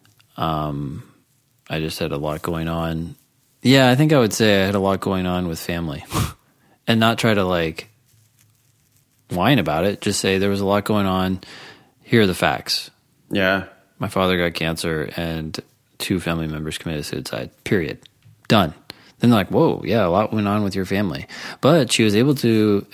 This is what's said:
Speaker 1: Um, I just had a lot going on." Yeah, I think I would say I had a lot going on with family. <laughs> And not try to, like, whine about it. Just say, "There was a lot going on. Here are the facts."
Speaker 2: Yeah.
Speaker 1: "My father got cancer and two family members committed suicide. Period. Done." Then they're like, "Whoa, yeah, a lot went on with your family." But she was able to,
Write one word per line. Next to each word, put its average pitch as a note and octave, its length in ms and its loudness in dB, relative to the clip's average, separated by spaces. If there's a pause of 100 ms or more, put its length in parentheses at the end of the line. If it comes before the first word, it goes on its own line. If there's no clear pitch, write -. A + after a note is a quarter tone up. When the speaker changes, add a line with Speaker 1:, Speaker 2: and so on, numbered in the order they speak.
(360)
Speaker 1:
Um, D2+ 680 -6 (680)
I D#2+ 120 -6
just D#2+ 180 -6
had D#2 140 -4
a D2+ 60 -4
lot D2+ 240 -6
going E2 260 -4
on." E2 480 -6 (460)
Yeah, C3 280 6
I B2 40 4
think D3+ 180 4
I D3 60 6
would A2 160 4
say G#2 280 4
I F#2+ 40 2
had G2+ 80 0
a G#2 60 0
lot F#2+ 200 2
going F#2 260 -2
on F2+ 220 -2
with E2 100 -6
family. E2 520 -6
<laughs> - 40 -6 (720)
And A2+ 120 2
not A2+ 200 2
try A2+ 160 2
to, G2+ 100 2
like, E2+ 440 -2 (1400)
whine G#2+ 320 2
about D#2 240 0
it. G2+ 160 -2
Just G2+ 180 -2
say, F#2+ 200 0
"There G2 120 0
was G2 100 -2
a G2+ 60 -2
lot G2+ 180 2
going G#2 220 0
on. F#2 340 0 (600)
Here A#2 200 4
are G#2 40 6
the F#2 80 0
facts." - 560 -2 (400)
Speaker 2:
Yeah. F#2+ 340 0 (360)
Speaker 1:
"My G2+ 80 -6
father F#2 280 0
got F2 180 -2
cancer D#2+ 600 -4
and E2 400 -6 (420)
two F#2+ 200 -2
family E2 300 -4
members D#2 300 -8
committed D2+ 280 -6
suicide. - 440 -8 (120)
Period. E2+ 380 -2 (480)
Done." F#2 260 2 (460)
Then A#2+ 100 4
they're A#2 80 4
like, F#2 140 -2
"Whoa, G2+ 320 2
yeah, G#2 200 0
a F2 40 2
lot G2+ 240 2
went G#2+ 160 0
on G#2 160 0
with F#2+ 100 -4
your G2 120 -4
family." G2 400 -4 (340)
But C#3 320 4
she - 100 2
was G#2 140 4
able C3+ 200 4
to, G#2+ 580 2